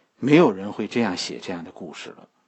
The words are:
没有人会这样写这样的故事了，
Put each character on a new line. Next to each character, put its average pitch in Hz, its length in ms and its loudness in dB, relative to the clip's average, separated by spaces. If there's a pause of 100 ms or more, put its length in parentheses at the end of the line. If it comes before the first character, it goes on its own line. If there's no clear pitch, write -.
(180)
没 147 200 6
有 165 120 8
人 98 220 -6
会 107 160 -6
这 120 140 -2
样 92 160 -2
写 - 240 -8
这 - 100 -10
样 87 100 -10
的 80 100 -14
故 - 220 -16
事 - 180 -16
了， - 180 -20 (180)